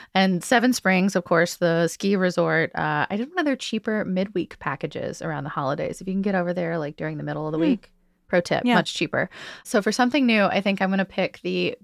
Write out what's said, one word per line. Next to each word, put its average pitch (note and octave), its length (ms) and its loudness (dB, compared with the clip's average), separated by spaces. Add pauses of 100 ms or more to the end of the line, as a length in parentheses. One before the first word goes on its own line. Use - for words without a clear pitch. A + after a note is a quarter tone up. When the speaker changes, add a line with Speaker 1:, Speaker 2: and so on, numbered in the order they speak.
(160)
Speaker 1:
And F#3+ 280 2
Seven A#3+ 300 4
Springs, F#3+ 420 2
of F3+ 100 -2
course, E3+ 320 2
the E3+ 320 2
ski G3 260 0
resort. E3+ 600 2
Uh, D3+ 340 0
I G3+ 80 -2
did B3 120 -6
one F4+ 100 -4
of E4 60 0
their C4+ 120 0
cheaper G#3+ 480 -4
midweek F#3 540 -4
packages - 600 -6
around D3+ 220 -6
the C#3 60 -8
holidays. D3 500 -4
If F#3 80 -16
you F#3+ 60 -2
can G3 80 0
get G3 140 0
over F3 180 0
there, E3+ 240 -2
like, D3+ 180 -6
during D#3 220 -6
the D3 60 -8
middle D3 240 -6
of D#3 40 -6
the D#3+ 60 -2
Speaker 2:
Hmm. - 60 2
Speaker 1:
week, C#4 280 0 (360)
pro F3+ 120 2
tip, F3 240 0
Speaker 2:
Yeah. B3 120 4
Speaker 1:
much F3 180 2
cheaper. D#3 340 -2 (360)
So - 180 0
for G#3+ 100 0
something B3+ 360 2
new, A3 160 4
I F#3+ 180 2
think G3 220 0
I'm F#3+ 80 2
gonna G3 120 2
pick - 380 -4
the F3+ 420 -2